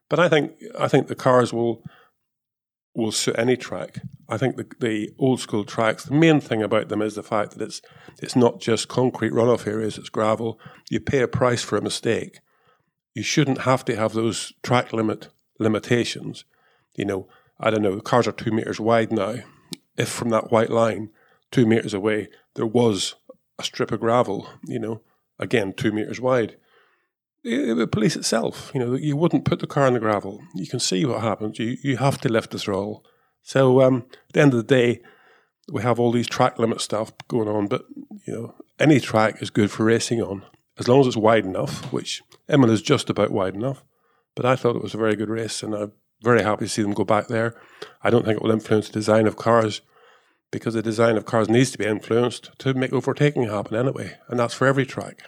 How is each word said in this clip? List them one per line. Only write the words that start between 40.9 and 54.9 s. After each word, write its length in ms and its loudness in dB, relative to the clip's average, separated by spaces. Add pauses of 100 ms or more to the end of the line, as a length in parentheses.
as 60 4
it's 100 -2
wide 280 4
enough, 460 -6
which 300 -6 (260)
Imola 260 6
is 80 2
just 280 0
about 220 0
wide 240 -2
enough. 280 -6 (520)
But 100 -4
I 100 2
thought 200 0
it 80 -4
was 100 -8
a 60 -8
very 160 2
good 140 -4
race, 320 -6
and 120 -6
I'm 180 -6 (300)
very 220 4
happy 220 0
to 40 -8
see 140 -2
them 100 0
go 100 -2
back 240 0
there. 320 -4 (420)
I 80 0
don't 140 4
think 140 0
it 60 -6
will 80 2
influence 360 0
the 60 -16
design 340 2
of 80 0
cars 460 2 (720)
because 220 -6
the 60 0
design 360 2
of 80 -4
cars 240 0
needs 220 4
to 60 -12
be 80 -4
influenced 760 -2
to 140 -2
make 200 -2
overtaking 560 0
happen 260 -4
anyway. 400 -2 (140)
And 100 -2
that's 140 -2
for 140 0
every 180 2
track, 420 -12